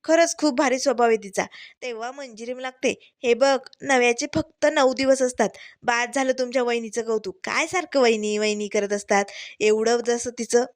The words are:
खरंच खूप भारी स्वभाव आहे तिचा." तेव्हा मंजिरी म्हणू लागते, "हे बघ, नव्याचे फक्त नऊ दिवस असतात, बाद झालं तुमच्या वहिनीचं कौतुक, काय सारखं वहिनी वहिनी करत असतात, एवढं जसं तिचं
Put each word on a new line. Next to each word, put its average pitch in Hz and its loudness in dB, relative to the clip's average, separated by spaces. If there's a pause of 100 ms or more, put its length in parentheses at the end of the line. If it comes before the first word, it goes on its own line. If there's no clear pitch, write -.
खरंच 330 4
खूप 302 2
भारी 269 2
स्वभाव 240 2
आहे 226 4
तिचा." 196 -6 (380)
तेव्हा 240 -10
मंजिरी 247 -14
म्हणू 254 -10
लागते, 254 -4 (300)
"हे 240 4
बघ, 269 2 (260)
नव्याचे 247 2
फक्त 302 -2
नऊ 262 4
दिवस 269 2
असतात, 247 0 (340)
बाद 240 0
झालं 262 0
तुमच्या 247 -2
वहिनीचं 233 -4
कौतुक, 214 -4
काय 247 -2
सारखं 349 -2
वहिनी 214 2
वहिनी 208 -2
करत 202 -2
असतात, 202 0 (380)
एवढं 220 2
जसं 240 -2
तिचं 240 2 (120)